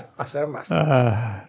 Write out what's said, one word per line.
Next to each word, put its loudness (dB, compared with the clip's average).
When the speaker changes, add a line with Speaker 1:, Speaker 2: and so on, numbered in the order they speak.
Speaker 1:
hacer -4
más. -12
Speaker 2:
Ah, 2